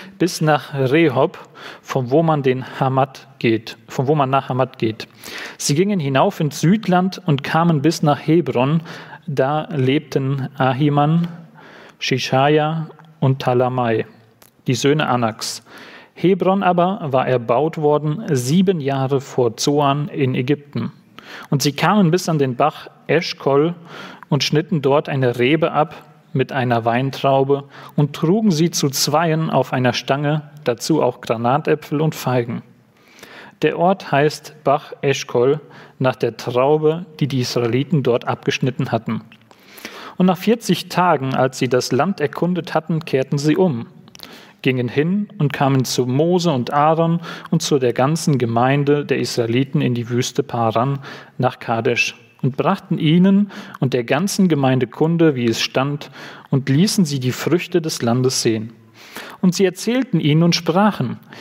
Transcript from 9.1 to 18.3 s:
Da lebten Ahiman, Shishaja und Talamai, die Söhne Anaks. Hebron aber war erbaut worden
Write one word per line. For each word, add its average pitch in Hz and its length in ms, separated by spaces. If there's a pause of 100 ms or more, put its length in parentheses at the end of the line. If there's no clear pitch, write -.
Da 143 420
lebten 135 800 (100)
Ahiman, 147 680 (720)
Shishaja 151 880 (320)
und 135 200
Talamai, 123 640 (600)
die 131 80
Söhne 143 340
Anaks. 120 540 (540)
Hebron 190 460
aber 180 400
war 131 240
erbaut 127 500
worden 151 540